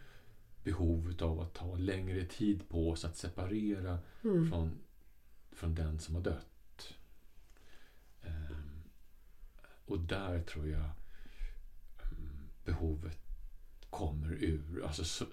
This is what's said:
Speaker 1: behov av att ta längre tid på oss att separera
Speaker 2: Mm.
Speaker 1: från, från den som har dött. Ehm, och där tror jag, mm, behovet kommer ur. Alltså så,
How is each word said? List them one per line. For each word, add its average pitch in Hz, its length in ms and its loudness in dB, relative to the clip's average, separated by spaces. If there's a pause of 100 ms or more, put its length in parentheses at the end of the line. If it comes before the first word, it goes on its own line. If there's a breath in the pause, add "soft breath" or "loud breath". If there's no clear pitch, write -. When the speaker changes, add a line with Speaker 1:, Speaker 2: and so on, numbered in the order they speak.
(640 soft breath)
Speaker 1:
behov 85 580 4
av 80 180 4
att 85 140 -4
ta 90 220 -4
längre 92 500 2
tid 101 440 2
på 82 200 6
oss 82 160 2
att 82 120 -2
separera 98 840 2 (240 loud breath)
Speaker 2:
Mm. 180 260 6
Speaker 1:
från, 82 220 4 (800)
från 82 240 2
den 78 240 2
som 80 160 -2
har 87 60 2
dött. - 720 -4 (1300 soft breath)
Ehm, 76 580 -4 (1040 soft breath)
och 98 140 0
där 87 420 2
tror 76 280 -2
jag, 76 200 4 (1200 soft breath)
mm, - 380 -4 (160)
behovet 78 520 2 (720)
kommer 76 440 2
ur. 78 520 2
Alltså 78 180 0
så, - 300 0